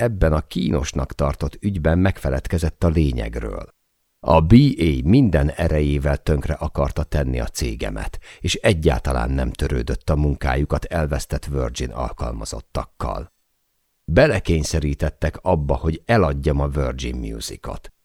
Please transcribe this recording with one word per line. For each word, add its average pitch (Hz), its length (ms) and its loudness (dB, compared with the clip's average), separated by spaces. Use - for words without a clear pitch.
ebben 98 320 2
a 78 80 2
kínosnak 67 720 -2
tartott - 480 -2
ügyben 85 380 2
megfeledkezett 80 840 0
a 85 40 6
lényegről. 58 840 -2
A 80 200 4
B 80 120 6
A 71 300 2
minden 85 420 4
erejével 73 640 0
tönkre 73 380 0
akarta 73 500 -2
tenni 65 360 -2
a 58 60 -4
cégemet, 107 720 -6
és - 140 -2
egyáltalán 65 760 2
nem 67 200 -2
törődött 65 600 -4
a 73 60 2
munkájukat 71 680 0
elvesztett 71 600 -4
Virgin 64 460 -4
alkalmazottakkal. 107 1400 -8
Belekényszerítettek 80 1400 0
abba, 76 320 0
hogy 80 300 -2
eladjam 73 560 2
a 71 80 0
Virgin 65 480 -4
Musicot, - 760 -10